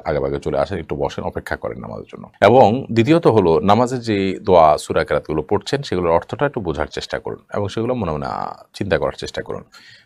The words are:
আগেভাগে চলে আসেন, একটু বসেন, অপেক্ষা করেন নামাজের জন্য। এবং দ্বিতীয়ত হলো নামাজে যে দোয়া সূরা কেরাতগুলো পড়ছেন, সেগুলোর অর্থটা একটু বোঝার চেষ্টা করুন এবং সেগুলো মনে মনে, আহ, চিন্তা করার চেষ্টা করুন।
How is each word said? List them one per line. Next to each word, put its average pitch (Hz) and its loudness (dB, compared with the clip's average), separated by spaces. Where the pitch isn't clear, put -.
আগেভাগে 71 -2
চলে 71 -4
আসেন, 85 -4
একটু 80 -8
বসেন, 69 -6
অপেক্ষা 82 -8
করেন 58 -10
নামাজের 55 -14
জন্য। - -18
এবং 117 6
দ্বিতীয়ত 135 4
হলো 90 4
নামাজে 120 2
যে 101 -2
দোয়া 80 6
সূরা 80 -2
কেরাতগুলো 76 -2
পড়ছেন, 104 -4
সেগুলোর 87 -2
অর্থটা 110 -2
একটু 143 -4
বোঝার 78 -4
চেষ্টা - -8
করুন 55 -10
এবং 101 -4
সেগুলো 117 -4
মনে 95 -4
মনে, 69 -6
আহ, 50 -10
চিন্তা 90 -2
করার 69 -4
চেষ্টা - -10
করুন। - -12